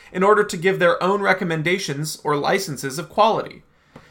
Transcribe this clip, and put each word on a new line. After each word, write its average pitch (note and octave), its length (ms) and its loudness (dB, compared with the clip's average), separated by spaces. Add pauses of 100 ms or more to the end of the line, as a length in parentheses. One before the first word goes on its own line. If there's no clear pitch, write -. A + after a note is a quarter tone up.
(120)
in F#3 100 -2
order G#3 220 6
to G3+ 140 -8
give F3 200 0
their E3+ 240 2
own G3+ 200 0
recommendations E3 1000 -2
or D3 140 0
licenses C#3+ 640 -2
of E3+ 100 -8
quality. - 540 0 (480)